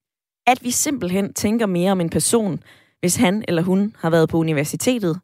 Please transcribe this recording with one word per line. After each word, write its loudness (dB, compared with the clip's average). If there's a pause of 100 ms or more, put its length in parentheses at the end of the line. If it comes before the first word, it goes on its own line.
(480)
At 2
vi -4
simpelthen -2
tænker 0
mere 0
om 0
en -2
person, 0 (400)
hvis 0
han 2
eller 0
hun 0
har -2
været 4
på 0
universitetet, 0